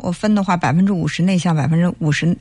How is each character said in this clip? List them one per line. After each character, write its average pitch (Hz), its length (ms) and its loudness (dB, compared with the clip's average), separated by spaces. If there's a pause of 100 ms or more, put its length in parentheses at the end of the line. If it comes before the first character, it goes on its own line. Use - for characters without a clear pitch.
我 180 100 -4
分 214 220 0
的 202 100 2
话， 185 120 0
百 175 160 0
分 180 160 2
之 202 60 0
五 160 140 -2
十 156 140 -4
内 185 160 2
向， 170 180 0
百 151 120 0
分 160 100 2
之 175 220 0
五 151 120 0
十 165 300 0